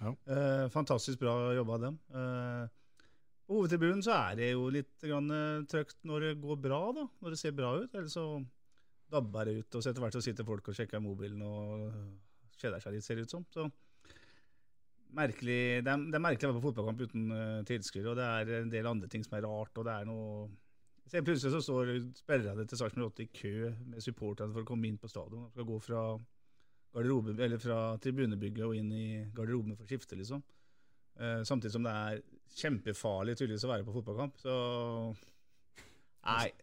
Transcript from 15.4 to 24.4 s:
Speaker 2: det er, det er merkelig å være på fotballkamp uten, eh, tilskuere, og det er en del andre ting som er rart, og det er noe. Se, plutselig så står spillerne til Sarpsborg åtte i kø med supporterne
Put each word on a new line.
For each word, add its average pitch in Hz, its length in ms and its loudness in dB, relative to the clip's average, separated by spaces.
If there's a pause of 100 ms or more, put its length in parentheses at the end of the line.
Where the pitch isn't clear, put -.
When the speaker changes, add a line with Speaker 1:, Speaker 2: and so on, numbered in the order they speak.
Speaker 2:
det 135 60 4
er, 143 80 2 (100)
det 151 80 2
er 165 60 2
merkelig 147 240 4
å - 20 4
være 120 80 2
på 120 60 0
fotballkamp 117 420 0
uten, 110 240 0
eh, 110 380 -2
tilskuere, 110 420 -2
og 120 80 0
det 123 80 2
er 113 360 0
en 113 100 -2
del 113 180 2
andre 104 180 0
ting 110 140 -4
som 107 160 -6
er 107 80 0
rart, 107 320 -4
og 113 80 -2
det 113 80 0
er 104 160 -4
noe. 107 380 -6 (580)
Se, 175 160 2
plutselig 135 320 4
så 160 80 2
står 127 300 2 (260)
spillerne 107 480 2
til 117 140 -6
Sarpsborg 117 320 0
åtte - 100 -8
i 110 80 -10
kø 110 400 -2 (160)
med 117 160 -10
supporterne 107 500 -4